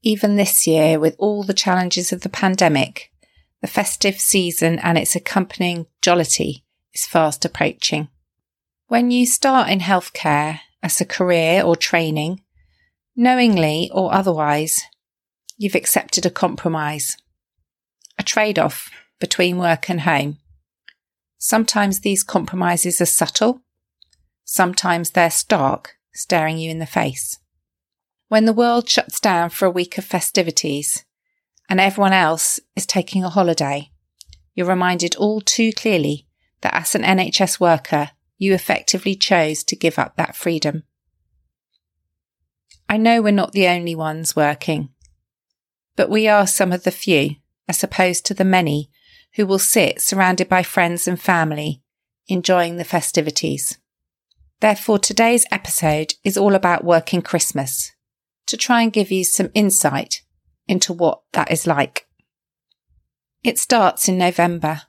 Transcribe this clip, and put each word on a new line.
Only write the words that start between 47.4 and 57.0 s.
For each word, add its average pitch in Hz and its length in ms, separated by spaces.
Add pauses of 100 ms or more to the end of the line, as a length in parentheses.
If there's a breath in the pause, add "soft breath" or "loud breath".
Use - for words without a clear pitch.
as - 160
opposed 185 420
to - 80
the 190 100
many, 165 460 (460 soft breath)
who 214 100
will 190 140
sit - 420
surrounded 185 480
by 185 140
friends 175 440
and 180 140
family, 156 600 (440)
enjoying 175 500
the 175 60
festivities. 156 920 (840)
Therefore, 214 360
today's 226 540
episode 156 720
is 196 140
all 196 180
about 180 280
working 170 380